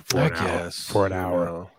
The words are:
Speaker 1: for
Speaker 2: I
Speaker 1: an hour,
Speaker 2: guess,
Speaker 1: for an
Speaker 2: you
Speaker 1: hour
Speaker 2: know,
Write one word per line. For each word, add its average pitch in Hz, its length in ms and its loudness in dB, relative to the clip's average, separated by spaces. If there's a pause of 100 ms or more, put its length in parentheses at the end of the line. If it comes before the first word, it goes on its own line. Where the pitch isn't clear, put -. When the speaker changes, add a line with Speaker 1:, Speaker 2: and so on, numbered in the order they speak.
Speaker 1:
for 127 140 2
Speaker 2:
I 147 80 4
Speaker 1:
an - 60 0
hour, 82 140 -2
Speaker 2:
guess, - 420 -4
Speaker 1:
for 101 160 4
an 95 60 0
Speaker 2:
you 92 60 -2
Speaker 1:
hour 90 280 0
Speaker 2:
know, 85 320 -8